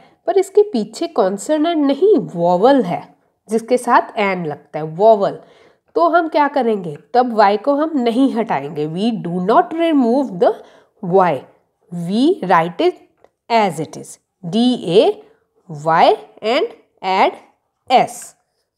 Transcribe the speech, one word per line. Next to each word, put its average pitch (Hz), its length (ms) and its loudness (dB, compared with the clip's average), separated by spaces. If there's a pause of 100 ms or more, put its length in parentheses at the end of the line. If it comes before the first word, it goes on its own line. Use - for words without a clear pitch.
(260)
पर 370 120 0
इसके 392 240 2 (100)
पीछे 220 360 -4
कॉन्सोनेंट 294 800 -2
नहीं, 285 320 2 (160)
वॉवल 180 480 2
है 175 320 -8 (340)
जिसके 226 300 -2
साथ 254 400 0
एन 190 280 -4
लगता 147 320 -12
है, 151 60 -8
वॉवल। 190 560 2 (560)
तो 339 120 2
हम 330 200 0
क्या 302 200 0
करेंगे, 220 480 -4 (180)
तब 247 200 2
वाई 208 220 4
को 285 180 -2
हम 311 240 -2
नहीं 240 360 0
हटाएंगे, 151 540 -4
we 185 220 -4 (140)
do 175 220 -4
not 320 300 2
remove 277 540 0 (120)
the 330 100 2 (500)
Y, 180 420 0 (480)
we 196 500 0
write 175 380 0
it 359 140 0 (560)
as 202 300 0
it 143 180 -10
is, - 200 -20 (260)
डी 226 300 0 (240)
ए 359 240 2 (480)
वाई 165 440 2 (320)
and 285 200 -2 (460)
add 233 200 2 (580)
S, - 460 -2 (420)